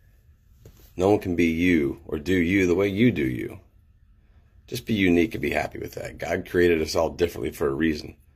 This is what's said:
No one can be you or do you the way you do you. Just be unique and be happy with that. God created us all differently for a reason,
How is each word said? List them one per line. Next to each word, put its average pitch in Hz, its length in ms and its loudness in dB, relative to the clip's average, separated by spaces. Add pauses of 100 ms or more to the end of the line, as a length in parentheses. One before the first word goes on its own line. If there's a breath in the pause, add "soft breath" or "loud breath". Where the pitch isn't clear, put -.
(960)
No 90 140 2
one 104 120 4
can 90 160 -4
be 85 100 4
you 82 580 2
or - 140 -8
do 80 160 -2
you 92 320 2
the 87 80 2
way 98 140 2
you 104 220 2
do 82 140 -2
you. 62 360 -8 (1040)
Just - 180 -10
be - 80 -6
unique 87 420 4
and - 60 -10
be 71 120 -4
happy 76 260 -4
with - 160 -12
that. - 240 -12
God 90 280 -6
created 87 360 4
us 78 120 -4
all 82 140 2
differently 73 420 -4
for - 160 -4
a 69 80 -2
reason, 76 420 -4 (200)